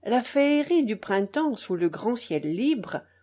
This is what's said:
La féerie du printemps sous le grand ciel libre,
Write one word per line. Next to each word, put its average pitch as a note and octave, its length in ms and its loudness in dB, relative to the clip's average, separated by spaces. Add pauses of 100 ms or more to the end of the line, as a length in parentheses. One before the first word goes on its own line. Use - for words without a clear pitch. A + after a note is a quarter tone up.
La A#3+ 180 2
féerie D4 600 2
du G#3+ 140 0
printemps G#3 580 0
sous F#3 220 -4
le E3+ 120 2
grand A#3 280 -2
ciel D#3 260 -4
libre, G#3 600 -2 (200)